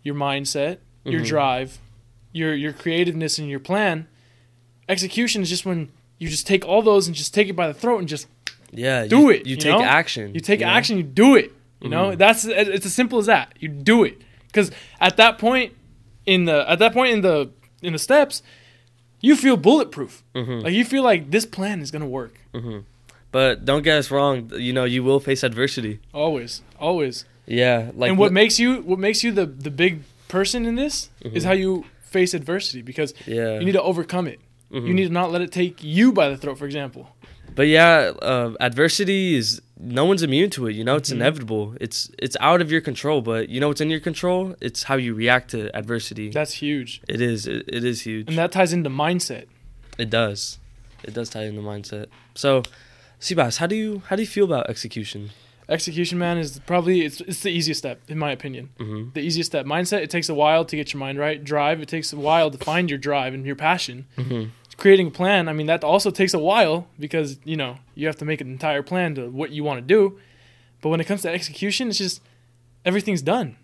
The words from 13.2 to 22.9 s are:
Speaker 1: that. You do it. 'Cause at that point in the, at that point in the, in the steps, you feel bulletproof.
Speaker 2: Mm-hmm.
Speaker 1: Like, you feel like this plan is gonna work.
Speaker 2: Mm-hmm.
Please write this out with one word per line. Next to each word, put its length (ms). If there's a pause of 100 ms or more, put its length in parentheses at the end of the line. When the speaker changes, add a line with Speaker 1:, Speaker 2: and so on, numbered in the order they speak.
Speaker 1:
that. 320
You 100
do 340
it. 180 (300)
'Cause 200 (280)
at 180
that 200
point 360 (520)
in 200
the, 240
at 100
that 140
point 200
in 80
the, 300 (300)
in 120
the 60
steps, 420 (800)
you 140
feel 220
bulletproof. 680 (120)
Speaker 2:
Mm-hmm. 300
Speaker 1:
Like, 80
you 100
feel 200
like 280
this 140
plan 360
is 100
gonna 160
work. 320 (140)
Speaker 2:
Mm-hmm. 260 (520)